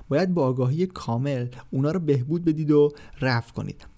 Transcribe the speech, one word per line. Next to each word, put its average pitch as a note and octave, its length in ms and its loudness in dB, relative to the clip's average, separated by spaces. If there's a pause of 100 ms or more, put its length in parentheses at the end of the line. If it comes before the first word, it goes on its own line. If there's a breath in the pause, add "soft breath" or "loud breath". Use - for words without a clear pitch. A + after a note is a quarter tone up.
باید F3 260 2
با D3+ 120 2
آگاهی C3 400 0
کامل B2 600 -4 (220 loud breath)
اونا C#3 200 0
رو F3+ 100 -2
بهبود D3 440 0
بدید D#3 260 0
و D3 220 6 (280 loud breath)
رفع B2 320 0
کنید. - 340 -10 (120)